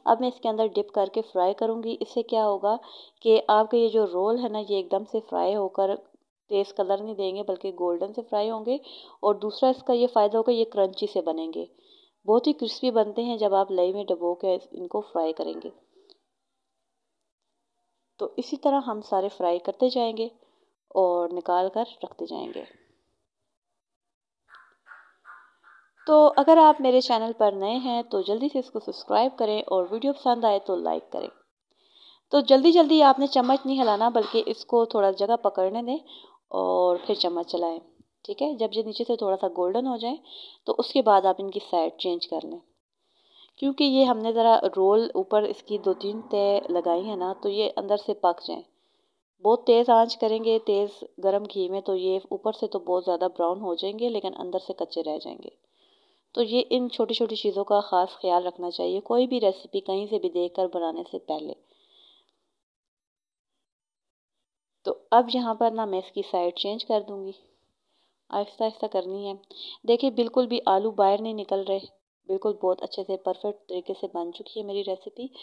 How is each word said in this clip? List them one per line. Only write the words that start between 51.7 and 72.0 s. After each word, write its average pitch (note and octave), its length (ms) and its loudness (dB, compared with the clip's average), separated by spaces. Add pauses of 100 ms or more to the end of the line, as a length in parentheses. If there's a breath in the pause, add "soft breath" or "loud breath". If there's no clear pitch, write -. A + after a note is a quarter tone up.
तो G3 140 -4
ये F#3 240 -2 (120)
ऊपर G#3 200 -4
से - 140 -6
तो G3+ 140 -6
बहुत F3+ 240 -2
ज़्यादा F3+ 260 0
ब्राउन F3+ 300 -2
हो F#3 160 -4
जाएंगे G#3+ 320 -6
लेकिन G3 260 -6
अंदर F3+ 240 -8
से F#3 160 -8
कच्चे E3 280 -8
रह D#3 160 -6
जाएंगे। - 320 -16 (840)
तो A#3+ 80 0
ये A#3 180 0 (100)
इन B3 180 0
छोटी A3+ 260 -2
छोटी A3 220 -2
चीज़ों G3 280 -2
का G#3 180 2
ख़ास F#3 380 0
ख्याल F3+ 240 0
रखना F3 260 -8
चाहिए F3+ 320 -4
कोई B3 240 2
भी B3 120 -2
रेसिपी G3 440 0
कहीं G3 240 -4
से G#3 120 -4
भी F3+ 120 -4
देखकर F3 400 -2
बनाने E3+ 320 -6
से - 180 -12
पहले। D3+ 340 -8 (3250 soft breath)
तो - 120 -6 (140)
अब A#3 180 4
यहाँ A#3 260 -4
पर A3+ 160 0
ना A3 140 -6
मैं F#3+ 120 -4
इसकी F#3+ 260 -8
साइड F3 320 -2
चेंज G#3+ 280 -8
कर G#3+ 180 -2
दूँगी, G3 320 -12 (960)
आहिस्ता G#3 340 -4
आहिस्ता A3 240 -4
करनी F#3+ 380 -6
है। G3 120 -8 (480 loud breath)
देखिए A#3+ 260 2
बिल्कुल A#3 340 0
भी A#3 220 -2
आलू G3 260 2
बाहर G3+ 260 4
नहीं A3 160 -8
निकल G3 280 -4
रहे, G3 140 -2 (500)